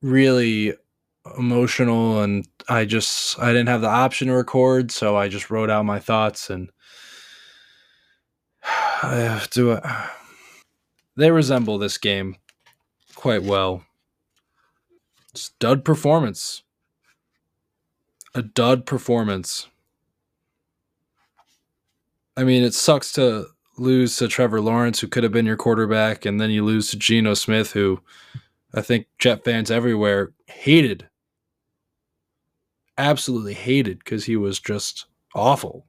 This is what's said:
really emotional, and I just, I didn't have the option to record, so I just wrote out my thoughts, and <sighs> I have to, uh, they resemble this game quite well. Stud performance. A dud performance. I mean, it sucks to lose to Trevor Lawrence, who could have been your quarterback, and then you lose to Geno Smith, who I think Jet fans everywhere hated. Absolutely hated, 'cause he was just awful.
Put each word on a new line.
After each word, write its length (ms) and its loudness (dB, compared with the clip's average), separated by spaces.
really 720 2
emotional, 840 0
and 220 -2
I 160 2
just, 540 -4
I 140 2
didn't 160 2
have 140 0
the 60 0
option 380 0
to 80 0
record, 560 2
so 260 -2
I 120 0
just 200 -10
wrote 220 -2
out 140 0
my 160 -4
thoughts, 500 -2
and 200 -10
<sighs> 0 -
I 500 -4
have 360 -4
to, 240 2
uh, 320 -8
they 160 4
resemble 480 2
this 200 -6
game 360 -4
quite 300 -2
well. 400 -2
Stud 500 -2
performance. 800 0
A 80 -4
dud 440 2
performance. 840 -2
I 60 -2
mean, 220 4
it 100 0
sucks 380 2
to 340 0
lose 380 2
to 100 0
Trevor 340 0
Lawrence, 380 0
who 80 -6
could 160 -2
have 100 0
been 140 2
your 100 0
quarterback, 680 0
and 160 -2
then 100 0
you 140 0
lose 260 0
to 60 -8
Geno 380 2
Smith, 360 0
who 300 0
I 60 -2
think 260 -2
Jet 260 2
fans 260 -2
everywhere 600 0
hated. 640 2
Absolutely 560 -2
hated, 500 -2
'cause 220 -6
he 100 -2
was 240 -2
just 460 -8
awful. 540 -2